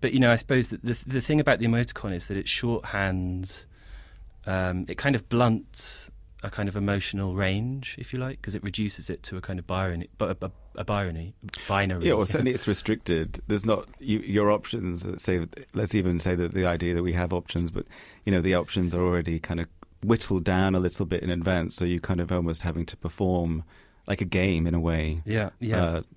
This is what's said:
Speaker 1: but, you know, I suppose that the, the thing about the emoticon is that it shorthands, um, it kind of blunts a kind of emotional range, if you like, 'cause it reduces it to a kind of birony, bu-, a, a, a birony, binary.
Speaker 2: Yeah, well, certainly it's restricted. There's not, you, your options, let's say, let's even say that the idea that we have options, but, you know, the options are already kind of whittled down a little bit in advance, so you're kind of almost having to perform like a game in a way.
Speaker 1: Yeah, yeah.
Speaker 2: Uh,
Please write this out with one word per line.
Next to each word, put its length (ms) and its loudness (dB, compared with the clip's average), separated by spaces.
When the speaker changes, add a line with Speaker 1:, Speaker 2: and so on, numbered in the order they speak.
Speaker 1:
but, 120 0
you 60 6
know, 140 8
I 40 6
suppose 320 2
that 140 -8
the, 240 -2
the 140 -2
thing 200 2
about 200 4
the 60 2
emoticon 460 0
is 160 -6
that 80 -4
it 100 -4
shorthands, 1200 -2
um, 420 0
it 100 -8
kind 160 2
of 140 -2
blunts 800 2
a 60 -8
kind 180 -4
of 60 -4
emotional 640 0
range, 640 -2
if 120 -12
you 60 -4
like, 240 -8
'cause 140 -6
it 80 -8
reduces 440 -4
it 140 -8
to 140 -8
a 40 -8
kind 200 -6
of 80 -12
birony, 400 -2
bu-, 60 -2
a, 160 0
a, 100 -6
a 100 -6
birony, 500 -4
binary. 360 2
Speaker 2:
Yeah, 100 4
well, 120 2
certainly 260 2
it's 140 -6
restricted. 800 0
There's 180 0
not, 220 0
you, 180 0
your 320 4
options, 540 -2
let's 180 -6
say, 240 0
let's 220 -2
even 240 4
say 160 0
that 180 0
the 140 2
idea 280 0
that 100 2
we 80 0
have 200 0
options, 380 -2
but, 160 -6
you 80 2
know, 80 6
the 160 4
options 360 0
are 100 0
already 360 2
kind 220 -4
of 80 -6
whittled 400 2
down 320 4
a 60 4
little 260 0
bit 160 0
in 80 -2
advance, 460 0
so 80 -2
you're 160 0
kind 200 0
of 120 -2
almost 300 0
having 240 -2
to 100 -10
perform 640 0
like 120 -2
a 40 -2
game 420 2
in 80 2
a 60 2
way. 440 0
Speaker 1:
Yeah, 260 -2
yeah. 200 0
Speaker 2:
Uh, 220 0